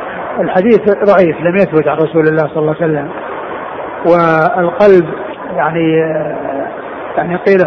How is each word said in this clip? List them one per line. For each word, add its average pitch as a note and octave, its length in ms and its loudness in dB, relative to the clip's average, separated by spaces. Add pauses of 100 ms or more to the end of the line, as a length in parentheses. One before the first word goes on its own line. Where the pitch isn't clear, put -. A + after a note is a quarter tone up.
(400)
الحديث F#3 420 2 (240)
ضعيف، F3 360 4
لم F3 140 0
يثبت D#3 320 2
عن D3 100 0
رسول D#3 300 2
الله D#3 200 2
صلى - 100 -8
الله D#3 240 0
عليه E3+ 40 0
وسلم. D3 240 -2 (960)
والقلب F3 1040 4 (460)
يعني، E3 340 0 (1300)
يعني E3+ 180 -2
قيل F#3+ 320 2